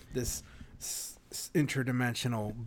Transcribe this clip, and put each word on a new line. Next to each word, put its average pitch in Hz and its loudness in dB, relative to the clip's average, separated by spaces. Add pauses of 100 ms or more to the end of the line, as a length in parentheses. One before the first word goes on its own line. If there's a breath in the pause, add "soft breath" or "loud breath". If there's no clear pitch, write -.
(140)
This 120 0 (400 loud breath)
s-, - -6 (120)
s-, - -6
interdimensional 123 2 (120)